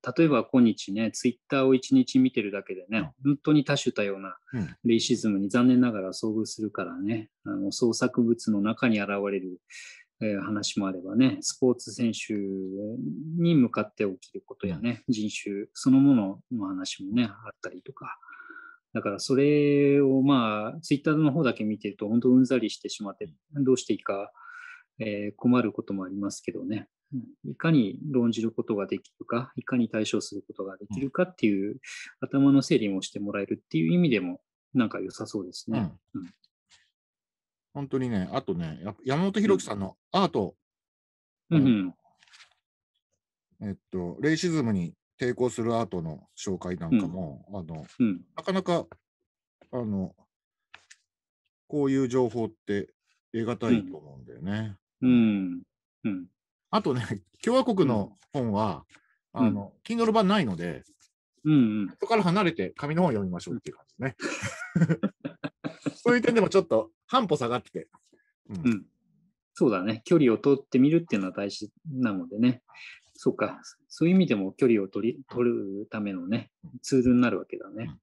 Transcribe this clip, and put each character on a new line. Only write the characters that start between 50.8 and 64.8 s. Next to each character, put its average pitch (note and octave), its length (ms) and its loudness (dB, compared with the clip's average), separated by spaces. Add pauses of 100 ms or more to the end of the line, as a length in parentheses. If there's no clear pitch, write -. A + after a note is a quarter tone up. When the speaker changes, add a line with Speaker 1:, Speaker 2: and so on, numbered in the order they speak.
Speaker 2:
こ D3 180 0
う C3+ 60 2
い C3+ 60 2
う C3+ 100 2
情 B2 220 2
報 A2+ 160 -2
っ - 60 -8 (140)
て C#3+ 240 -4 (420)
得 A2+ 140 -4
難 A#2 320 0
い G2 80 -4
と F2+ 120 -14
思 C#2+ 200 -20
う - 20 -20
ん B1 60 -20
だ A#1+ 80 -20
よ B1+ 80 -16
ね。 G#2 340 -6 (260)
Speaker 1:
う B2+ 60 2
ん。 - 20 4
う B2 40 6
ん。 G2 480 2 (440)
う A2+ 40 -2
ん。 F#2 160 -6 (460)
Speaker 2:
あ G#3 100 0
と D3+ 120 -2
ね、 B2+ 80 -2
<laughs> - 420 -12
共 A#3+ 140 2
和 C4 60 4
国 F#3+ 220 2
の G#2+ 320 -2 (160)
本 A#2+ 180 -2
は、 G2 340 -2 (480)
Speaker 1:
う B2 100 0
ん。 - 40 4
Speaker 2:
あ G#2 40 2
の、 G2+ 220 -8 (100)
Kindle A3+ 280 0
版 G#3 160 4
な G#3 120 4
い D3+ 60 2
の A2 100 -4
で、 E2 280 -8 (640)
Speaker 1:
う D3+ 40 2
ん D3+ 40 6
う - 20 6
ん。 G#2+ 320 4
Speaker 2:
ネ E2+ 60 -12
ッ - 40 -20
ト - 100 -4
か A3+ 100 4
ら G3+ 60 2
離 F3+ 200 2
れ E3+ 80 2
て F#2 240 -4
紙 D3 200 -6
の F3 80 2
本 E3+ 60 4
を - 20 0
読 G2+ 140 -2
み F#2 60 -4
ま F2 80 -6
し - 80 -14
ょ E2+ 60 -8
う - 20 -6
っ - 40 -8
て - 100 -14
い - 40 -16
う - 40 -20
感 - 100 -20
じ - 80 -20
で - 0 -
す G2+ 80 -12
ね。 C3+ 120 -6 (600)
Speaker 1:
う - 1120 -4